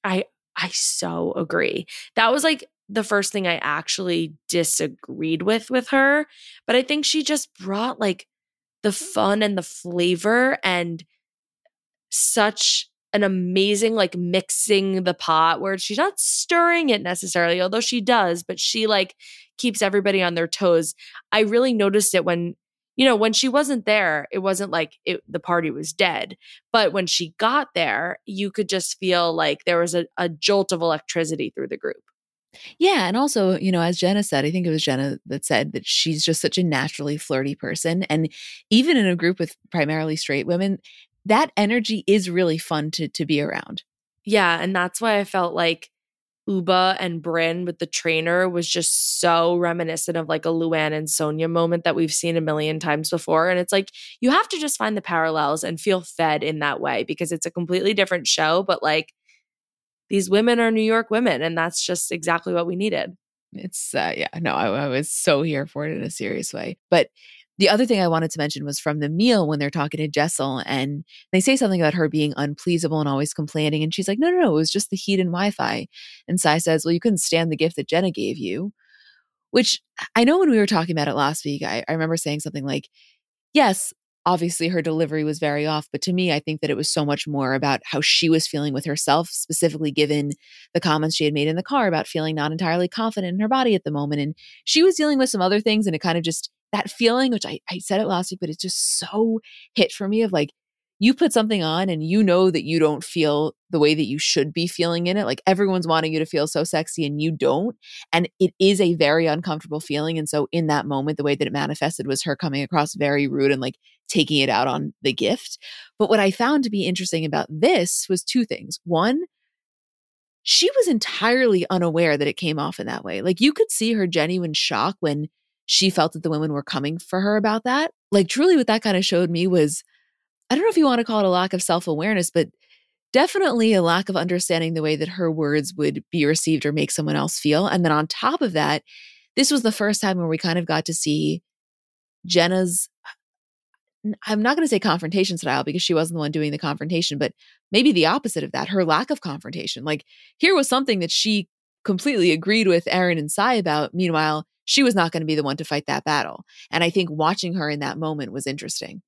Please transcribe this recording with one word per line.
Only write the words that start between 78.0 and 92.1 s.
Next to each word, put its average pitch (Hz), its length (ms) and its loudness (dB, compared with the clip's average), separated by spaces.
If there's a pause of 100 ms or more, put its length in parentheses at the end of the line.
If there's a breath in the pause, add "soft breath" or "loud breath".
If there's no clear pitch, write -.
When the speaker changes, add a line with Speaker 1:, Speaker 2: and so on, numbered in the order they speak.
Speaker 2:
gave 107 260 -4
you," 127 360 -6 (800 soft breath)
which - 300 2 (340 loud breath)
I 233 100 6
know 311 120 6
when 349 140 4
we 226 60 6
were 202 100 4
talking 170 260 0
about 151 140 0
it 139 80 -2
last 147 300 0
week, 143 180 -4
I, 113 240 -4
I 151 60 -2
remember 160 240 -2
saying 151 240 -4
something 147 240 -8
like, 139 240 -6 (640 soft breath)
"Yes, 240 400 2 (320)
obviously 170 420 0
her 175 140 0
delivery 156 420 -2
was 151 160 -2
very 147 260 0
off, 151 280 -2
but - 80 -6
to 185 100 -2
me, 180 220 2
I 151 80 0
think 156 180 -6
that 143 120 -2
it 135 40 0
was 151 140 -4
so 151 160 0
much 143 200 -2
more 139 280 -2
about 135 320 0
how 147 160 -4
she - 260 2
was 160 200 2
feeling 147 260 -4
with 143 100 -4
herself, 156 460 0
specifically 156 640 -2
given 147 400 2 (420 loud breath)
the 170 80 0
comments 156 340 0
she 156 80 0
had 147 100 2
made 147 140 0
in 156 80 0
the 185 80 -4
car 254 240 0
about 165 180 0
feeling 156 300 -4